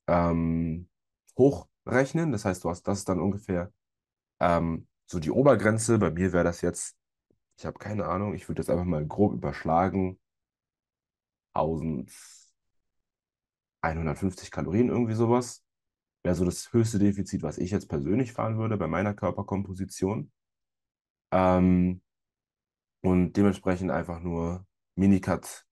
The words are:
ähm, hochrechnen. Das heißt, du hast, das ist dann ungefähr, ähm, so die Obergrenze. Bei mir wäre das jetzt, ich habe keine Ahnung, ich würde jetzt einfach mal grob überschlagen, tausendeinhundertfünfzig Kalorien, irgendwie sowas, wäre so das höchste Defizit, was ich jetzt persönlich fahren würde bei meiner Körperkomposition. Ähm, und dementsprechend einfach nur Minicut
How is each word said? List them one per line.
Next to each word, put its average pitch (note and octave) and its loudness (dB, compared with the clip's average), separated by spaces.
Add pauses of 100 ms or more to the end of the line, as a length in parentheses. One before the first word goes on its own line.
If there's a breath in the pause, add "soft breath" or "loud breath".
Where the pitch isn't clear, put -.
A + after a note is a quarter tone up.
ähm, E2+ 0 (500)
hochrechnen. C#3 0
Das G#2 -4
heißt, F#2 -2
du E2+ -2
hast, F2 -8
das G2 -2
ist - -6
dann F#2 0
ungefähr, F#2 -4 (680)
ähm, E2 0 (180)
so F2+ -8
die D2+ -2
Obergrenze. A2+ 4
Bei F2 2
mir F2+ 0
wäre F2 4
das F2 -2
jetzt, - -4 (640)
ich - -16
habe D#2+ -10
keine G2+ -6
Ahnung, F#2 -4
ich - -12
würde D#2+ -4
jetzt - -6
einfach F2 0
mal D#2 -2
grob G2+ 2
überschlagen, F2+ -2 (1400)
tausendeinhundertfünfzig - -8
Kalorien, F2 0
irgendwie A2 0
sowas, A#2+ 0 (600)
wäre F2+ 0
so F2+ 0
das - -4
höchste A2+ 2
Defizit, G2 0
was D2+ -6
ich - -4
jetzt G2+ -4
persönlich F2+ -2
fahren A2 -4
würde A2 -2
bei E2+ -2
meiner F#2 0
Körperkomposition. G2 -4 (1000)
Ähm, F#2 4 (1000)
und F2+ 4
dementsprechend F#2+ 2
einfach E2 -6
nur F2 -4 (300)
Minicut F#2+ 2